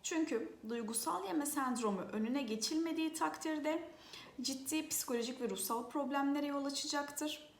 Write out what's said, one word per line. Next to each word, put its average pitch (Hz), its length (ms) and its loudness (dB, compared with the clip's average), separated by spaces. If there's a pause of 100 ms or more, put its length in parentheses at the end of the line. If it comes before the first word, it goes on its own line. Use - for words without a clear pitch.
Çünkü 311 520 0 (140)
duygusal 233 560 0
yeme 320 200 2
sendromu 240 560 2
önüne 226 400 2
geçilmediği 311 720 2
takdirde 311 760 0 (520)
ciddi 311 480 -2
psikolojik 247 520 0
ve 226 80 2
ruhsal 226 400 0
problemlere 285 560 2
yol 285 200 0
açacaktır. 294 840 -2 (120)